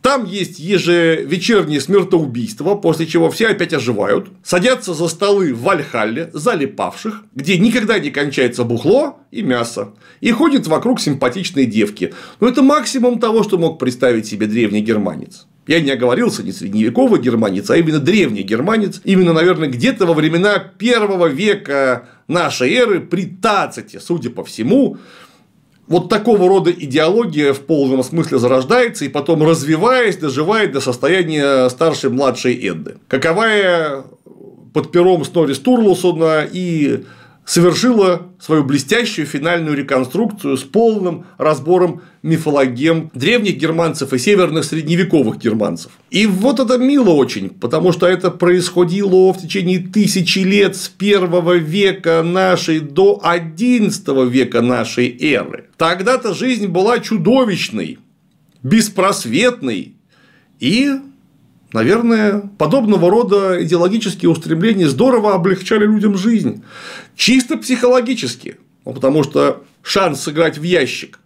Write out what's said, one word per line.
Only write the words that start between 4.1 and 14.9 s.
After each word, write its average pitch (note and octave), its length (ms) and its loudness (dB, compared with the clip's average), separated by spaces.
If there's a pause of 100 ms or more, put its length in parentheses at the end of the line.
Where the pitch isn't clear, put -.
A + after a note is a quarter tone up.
садятся G#3 500 0
за E3 160 -2
столы F#3+ 460 0
в A#2 80 -8
Вальхалле, C#3 720 -2
залипавших, D#3 920 -4 (100)
где D3 220 -2
никогда G#3+ 420 2
не C#3+ 120 -4
кончается C3+ 540 0
бухло F#3+ 560 0 (100)
и - 100 -10
мясо, A#2+ 540 -4 (260)
и G#3 100 0
ходят A#3+ 360 0
вокруг D#3+ 340 0
симпатичные C#3 640 -2
девки. G#2 480 -2 (260)
Но A3+ 100 2
это B3+ 120 0
максимум C4 580 2
того, A3+ 260 2
что G#3 120 -2
мог D#3+ 220 -2
представить B2 480 0
себе G#2+ 200 -4
древний G#2+ 360 0
германец. G#2 640 -4 (200)